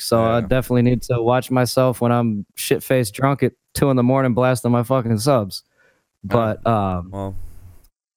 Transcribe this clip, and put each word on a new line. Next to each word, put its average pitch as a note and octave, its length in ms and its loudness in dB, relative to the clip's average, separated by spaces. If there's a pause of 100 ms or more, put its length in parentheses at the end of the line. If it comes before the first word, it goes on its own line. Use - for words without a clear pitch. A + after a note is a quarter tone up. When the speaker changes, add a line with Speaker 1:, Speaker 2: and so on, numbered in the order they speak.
Speaker 1:
So A#2 200 0
I A2+ 180 2
Speaker 2:
Yeah. A2 80 -4
Speaker 1:
definitely B2 340 0
need A#2+ 220 2
to A#2+ 180 -2
watch B2 280 0
myself B2+ 520 0
when A#2+ 100 2
I'm A#2 340 0 (100)
shit-faced B2+ 580 -2
drunk C3+ 280 0
at B2+ 120 0 (200)
two C#3+ 160 2
in C3+ 60 2
the B2 80 2
morning C3 300 2
blasting B2 400 0
my A#2+ 100 2
fucking A#2 360 0
subs. A2 440 0 (640)
But, A2 400 0
Speaker 2:
Oh, A#2 80 2
Speaker 1:
um, F#2 380 -2
Speaker 2:
well. G2 240 -8 (800)